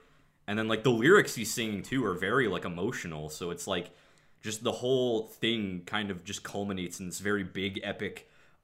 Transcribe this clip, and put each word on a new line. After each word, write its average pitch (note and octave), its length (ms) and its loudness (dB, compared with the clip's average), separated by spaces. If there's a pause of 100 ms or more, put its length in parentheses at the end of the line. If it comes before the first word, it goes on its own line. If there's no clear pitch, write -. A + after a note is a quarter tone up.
(460)
And G#2 120 -2
then, A2 100 0
like, A2 140 0
the C3+ 80 6
lyrics C#3+ 440 8
he's A2 180 -4
singing, G#2+ 300 -2
too, B2+ 240 0
are F#2+ 80 2
very, G#2 340 2
like, F2+ 160 -2
emotional. F2 640 -4
So F2 220 -6
it's, E2+ 160 -8
like, F#2 240 -2 (520)
just G#2+ 200 -8
the A#2 100 0
whole B2 560 2
thing G#2 580 -2
kind G#2 240 -2
of F2 120 -4
just G2 200 -8
culminates G2 580 -4
in F#2 60 -8
this F2 120 -8
very G2+ 240 0
big, G2 400 -4
epic, G2+ 460 -6 (360)